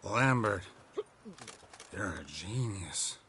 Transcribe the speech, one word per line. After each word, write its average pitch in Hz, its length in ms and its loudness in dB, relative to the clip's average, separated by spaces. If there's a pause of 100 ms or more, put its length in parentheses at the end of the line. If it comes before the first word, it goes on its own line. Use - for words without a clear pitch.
Lambert, 110 600 4 (1300)
you're 92 300 -4
a - 40 -10
genius. 92 920 -4 (120)